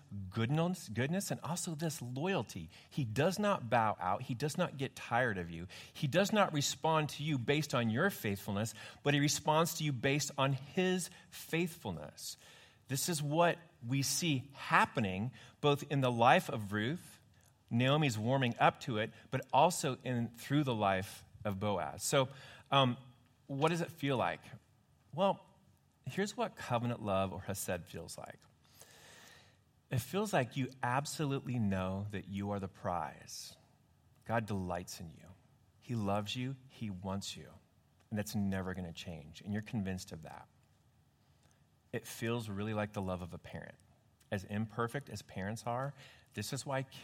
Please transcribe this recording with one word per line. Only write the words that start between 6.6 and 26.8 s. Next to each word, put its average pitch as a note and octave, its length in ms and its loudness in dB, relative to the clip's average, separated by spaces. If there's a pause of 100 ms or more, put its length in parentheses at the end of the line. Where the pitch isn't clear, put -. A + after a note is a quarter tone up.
to - 140 -8
you D3+ 140 2
based C#3+ 360 2
on A#2+ 160 4
your C#3 200 2
faithfulness, G#2 640 -2 (300)
but C#3+ 100 4
he C#3+ 80 4
responds D#3 540 2
to D#3 100 -4
you D3 80 0
based C#3 440 0
on C#3 160 4 (220)
his F#3 340 2 (200)
faithfulness. - 1080 -4 (520)
This C3+ 200 -2
is D3+ 120 0
what D#3 360 4 (280)
we C3+ 160 2
see C3+ 420 2 (100)
happening B2 800 2 (280)
both C#3+ 300 4
in D3 100 2
the B2+ 120 4
life B2+ 380 8
of G#2+ 220 -4
Ruth, A2+ 480 -2 (500)
Naomi's C3 480 4
warming A#2+ 440 2
up D#3+ 200 6
to A2 180 -2
it, A2 120 0 (180)
but C3+ 120 -2 (100)
also D3 540 4
in, A#2+ 320 0
through D3 260 2
the C3 120 2
life G2 500 0 (180)
of G2+ 160 -2
Boaz. F2 440 -2
So, C3+ 260 4 (420)
um, C3 240 6 (520)
what C#3+ 220 2
does E3+ 120 0
it - 100 -6
feel C#3 240 -2
like? F2 240 0 (760)
Well, - 280 0 (640)
here's G3 320 -4
what A#3 180 -2
covenant A#2+ 480 -2